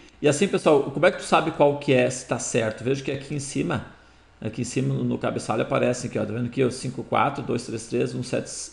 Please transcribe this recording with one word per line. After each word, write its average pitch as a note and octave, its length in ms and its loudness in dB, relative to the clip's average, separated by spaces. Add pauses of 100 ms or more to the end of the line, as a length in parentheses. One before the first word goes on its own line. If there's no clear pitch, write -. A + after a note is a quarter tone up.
(200)
E C#3+ 80 4
assim, G3 180 4
pessoal, D#3+ 440 4
como - 160 4
é - 40 6
que - 60 0
tu - 80 -12
sabe D#3+ 280 2
qual C#3+ 260 4
que - 120 0
é, B2+ 200 4
se - 180 -8
tá B2+ 100 -2
certo? A2 460 -2
Veja C3+ 180 0
que - 80 -6
aqui C3+ 240 -6
em D3 40 -4
cima, C#3 480 -4 (560)
aqui A2+ 180 -4
em A#2+ 40 -2
cima C3+ 280 -2
no, B2+ 120 0
no A#2+ 120 0
cabeçalho A#2 460 -2
aparece A#2+ 440 0
aqui, - 120 -4
ó, G#2+ 80 0
tá G#2 80 -6
vendo A#2+ 140 -2
aqui, C3+ 140 0
ó, B2 60 4
cinco B2 340 -6
quatro, A#2+ 400 0
dois - 220 -2
três A2+ 220 -8
três, B2+ 280 -2
um B2+ 80 -4
sete, A#2+ 300 -4 (200)